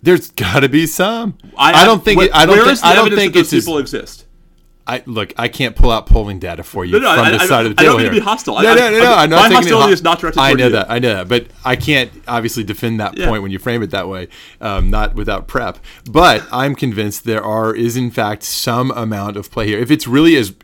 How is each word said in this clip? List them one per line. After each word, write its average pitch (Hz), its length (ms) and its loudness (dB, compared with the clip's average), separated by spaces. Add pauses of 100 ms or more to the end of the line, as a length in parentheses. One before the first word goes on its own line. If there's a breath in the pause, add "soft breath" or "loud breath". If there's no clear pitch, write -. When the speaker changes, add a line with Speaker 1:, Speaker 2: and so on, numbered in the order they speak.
Speaker 1:
There's 170 300 2
gotta 127 360 -2
be 156 200 0
some. 220 500 -4 (180)
Speaker 2:
I, 156 260 4
Speaker 1:
I - 20 8
don't 214 200 4
think 202 160 4
Speaker 2:
wh-, 185 40 4
Speaker 1:
it, 190 100 0
I 156 100 6
don't 190 120 6
Speaker 2:
where 220 80 6
Speaker 1:
think, 277 80 4
Speaker 2:
is 240 80 -2
the 170 80 0
Speaker 1:
I 175 60 6
don't 214 120 4
Speaker 2:
evidence 208 140 0
Speaker 1:
think 190 140 0
Speaker 2:
that 180 40 6
those 165 140 2
Speaker 1:
it's - 20 -
as 135 100 2
Speaker 2:
people 160 140 -4
exist? - 460 -10 (640)
Speaker 1:
I, 123 140 -8
look, 107 320 -8
I 117 120 -2
can't 120 280 -6
pull - 140 6
out 110 160 -2
polling 104 320 2
data 90 240 -10
for - 200 -10
you 90 100 -4
Speaker 2:
No, - 80 2
no, 220 140 2
Speaker 1:
from 117 120 2
Speaker 2:
I, - 60 2
Speaker 1:
the - 100 0
Speaker 2:
I, - 40 2
Speaker 1:
side 117 200 2
of 107 100 -4
the - 60 4
Speaker 2:
I - 20 6
don't - 80 6
Speaker 1:
table - 60 2
Speaker 2:
mean 113 80 0
to - 80 -2
Speaker 1:
here. 202 80 2
Speaker 2:
be - 20 -8
hostile. 202 300 -4
Speaker 1:
No, 117 60 -2
Speaker 2:
I, 226 140 4
Speaker 1:
no, 233 160 4
no, 214 60 0
Speaker 2:
I, 226 60 2
Speaker 1:
no, 240 140 4
I'm 156 120 4
not 160 80 2
Speaker 2:
my 175 60 6
Speaker 1:
taking 220 100 4
it - 40 4
Speaker 2:
hostility 220 320 2
Speaker 1:
ho-, 196 40 6
Speaker 2:
is 170 100 0
not 165 160 0
directed 160 220 -4
Speaker 1:
I 135 80 2
Speaker 2:
toward 131 120 2
Speaker 1:
know 127 80 2
Speaker 2:
you. 110 40 2
Speaker 1:
that, 101 180 -2
I 117 80 -4
know 120 180 -2
that, 92 120 -10
but 120 180 -2 (160)
I 127 140 -2
can't 139 340 -2 (160)
obviously 117 380 -6
defend 110 340 -6
that 101 200 -8
Speaker 2:
Yeah. 180 100 -2
Speaker 1:
point 107 140 -2
when 98 80 -8
you 95 80 -8
frame 120 240 -4
it 95 80 -8
that 95 180 -6
way, 92 200 -12 (340 loud breath)
um, 95 260 -2
not 107 260 0
without 104 320 -6
prep. 113 300 -6 (340 soft breath)
But 139 400 2
I'm 131 240 -4
convinced 107 520 -6
there 110 180 -4
are, 110 300 -2
is 117 240 -4
in 123 120 -4
fact 107 340 -6
some 127 480 -4
amount 107 440 -8
of 104 140 -14
play 113 160 -6
here. 104 120 -2
If 123 120 -4
it's - 180 0
really 151 280 2
as, 98 280 -4